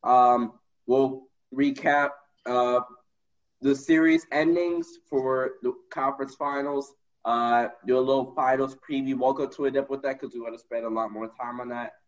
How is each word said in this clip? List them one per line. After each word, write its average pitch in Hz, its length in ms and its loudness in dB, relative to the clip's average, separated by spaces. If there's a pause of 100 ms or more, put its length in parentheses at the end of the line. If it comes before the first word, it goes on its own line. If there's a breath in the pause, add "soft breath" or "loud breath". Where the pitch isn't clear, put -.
Um, 123 500 4 (340)
we'll 131 400 2 (260)
recap, 143 560 2 (360)
uh, 123 360 2 (800)
the 269 140 2
series 165 560 4
endings 349 560 0 (220)
for 131 420 -2 (100)
the 123 120 -2 (180)
conference 135 440 -4
finals, 143 560 -6 (320)
uh, 120 440 2 (180)
do 127 120 2
a - 20 4
little 131 360 0
finals 135 400 0 (140)
preview. 135 260 -2
Won't 131 220 0
go 143 100 -2
too 143 180 -6
in-depth 139 240 0
with 139 140 -8
that 135 160 -4
'cause 123 140 -12
we 120 60 -12
wanna 117 200 -12
spend 117 260 -8
a 113 40 -4
lot 110 220 -4
more 110 160 -10 (120)
time 123 220 -10
on 123 80 -10
that. 120 240 -10 (140)